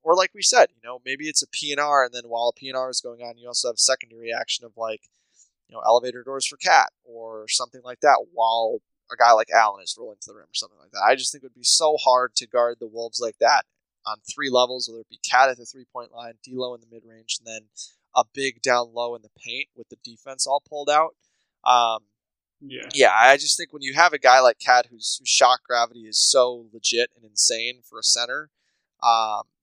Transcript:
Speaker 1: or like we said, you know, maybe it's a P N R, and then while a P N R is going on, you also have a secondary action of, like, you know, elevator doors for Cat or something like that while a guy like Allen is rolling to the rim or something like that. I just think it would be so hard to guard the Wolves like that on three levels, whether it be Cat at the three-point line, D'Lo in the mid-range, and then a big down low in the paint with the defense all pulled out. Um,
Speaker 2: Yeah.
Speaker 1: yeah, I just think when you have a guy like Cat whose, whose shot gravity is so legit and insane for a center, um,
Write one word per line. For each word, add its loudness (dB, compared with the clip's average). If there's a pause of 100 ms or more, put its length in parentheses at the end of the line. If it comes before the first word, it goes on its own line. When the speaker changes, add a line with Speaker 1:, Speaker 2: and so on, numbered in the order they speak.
Speaker 1:
or 2
like -2
we -10
said, 4
you -20
know, -16
maybe -8
it's -2
a -10
P -10
N -4
R, 2
and -6
then -14
while -4
a -2
P -16
N -12
R -6
is -6
going -16
on, -16
you -20
also -6
have -8
a -8
secondary -4
action -8
of, -20
like, -10 (600)
you -20
know, -14
elevator 2
doors -8
for -10
Cat 2 (120)
or -18
something -6
like -16
that 4
while 0 (300)
a -12
guy 6
like 2
Allen 2
is -12
rolling -18
to -20
the -20
rim -20
or -20
something -12
like -20
that. -4
I 6
just -4
think -18
it -20
would -20
be -20
so 2
hard 0
to -6
guard -2
the -12
Wolves -12
like -8
that 2 (420)
on -10 (120)
three -8
levels, 0
whether -18
it -20
be -20
Cat 2
at -4
the -20
three-point -20
line, -18
D'Lo -10
in -20
the -20
mid-range, -16
and -18
then -18 (460)
a 4 (100)
big -6
down 0
low -6
in -16
the -20
paint -12
with -20
the -20
defense -10
all -4
pulled -8
out. 0 (500)
Um, 2 (560)
Speaker 2:
Yeah. -16
Speaker 1:
yeah, 6
I 8
just -2
think -12
when -18
you -10
have 4
a -6
guy 6
like 4
Cat 2
whose, -8
whose -10
shot 2
gravity -4
is -6
so 0
legit -2
and -20
insane -4
for -20
a -12
center, -4 (520)
um, 0 (180)